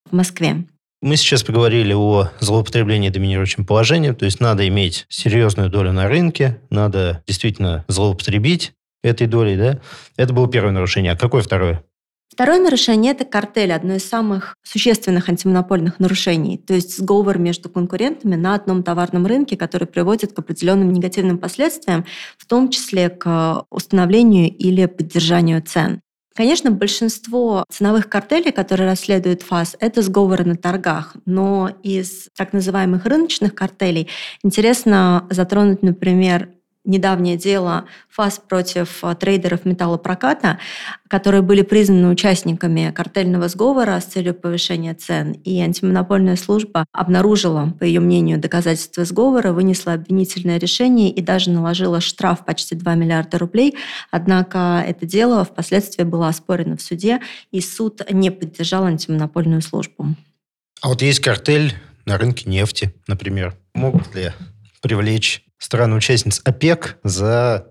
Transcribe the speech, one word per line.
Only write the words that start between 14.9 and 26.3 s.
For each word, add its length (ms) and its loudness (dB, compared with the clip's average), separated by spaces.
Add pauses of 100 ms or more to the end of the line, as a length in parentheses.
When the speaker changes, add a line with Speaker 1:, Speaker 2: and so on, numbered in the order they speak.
Speaker 1:
антимонопольных 680 0
нарушений, 580 0
то 160 -4
есть 240 -2
сговор 400 2
между 320 -2
конкурентами 640 -2
на 180 0
одном 300 -2
товарном 420 0
рынке, 320 0
который 300 -4
приводит 460 -2
к 60 -12
определённым 540 0
негативным 440 -2
последствиям, 680 -4 (320)
в 80 -20
том 240 2
числе 400 -2
к 600 -2
установлению 840 4
или 300 2
поддержанию 760 0
цен. 400 -2 (340)